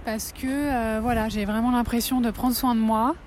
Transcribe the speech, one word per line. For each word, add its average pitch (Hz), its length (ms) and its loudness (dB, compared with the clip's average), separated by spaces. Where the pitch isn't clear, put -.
parce 220 300 -6
que, - 140 -8
euh, 262 520 0
voilà, 220 300 0
j'ai 208 160 -2
vraiment 226 260 0
l'impression 240 480 0
de 233 120 2
prendre 247 220 0
soin 240 220 2
de 226 60 4
moi. 220 340 2